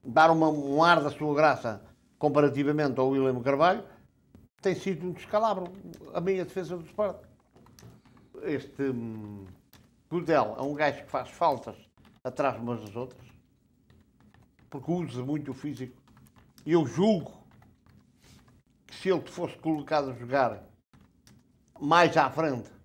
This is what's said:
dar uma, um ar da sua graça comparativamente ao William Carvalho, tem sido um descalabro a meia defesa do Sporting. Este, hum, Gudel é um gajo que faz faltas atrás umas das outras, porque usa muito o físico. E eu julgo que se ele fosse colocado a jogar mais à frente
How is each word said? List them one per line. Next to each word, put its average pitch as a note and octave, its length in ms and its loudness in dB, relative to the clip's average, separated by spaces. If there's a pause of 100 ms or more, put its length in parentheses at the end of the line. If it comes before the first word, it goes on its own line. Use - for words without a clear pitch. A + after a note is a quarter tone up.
dar D#3 280 6
uma, D#3+ 180 6
um D3 340 2
ar E3+ 180 6
da D3 80 -2
sua D3+ 240 -2
graça C3 480 2 (380)
comparativamente C#3+ 800 2
ao C3 100 4
William C3 320 0
Carvalho, D#3 420 2 (800)
tem F#3+ 140 0
sido F3+ 320 -6
um F3 60 -6
descalabro G#3 520 -2 (480)
a F3 80 -2
meia F#3 240 -2
defesa F3 320 -8
do E3 80 -12
Sporting. G3+ 400 -6 (1160)
Este, C#3 400 -6
hum, A2 640 -6 (640)
Gudel D3 480 0
é B2+ 40 -8
um C#3+ 120 -4
gajo C#3+ 300 -2
que - 80 -16
faz B2+ 180 -6
faltas C3+ 480 -2 (460)
atrás B2+ 360 -2
umas A#2 220 -6
das G#2 140 -16
outras, B2+ 300 -12 (1400)
porque C#3+ 240 -8
usa B2+ 320 -4
muito C3+ 280 -6
o - 20 -8
físico. B2+ 420 -10 (680)
E D3+ 60 -2
eu E3 140 6
julgo F3 540 2 (1500)
que - 80 -20
se - 140 -4
ele E3+ 120 2
fosse - 360 -10
colocado D3 520 -2
a B2 40 -8
jogar A#2+ 500 -2 (1160)
mais E3 380 6
à C3+ 140 4
frente C#3 380 -4 (160)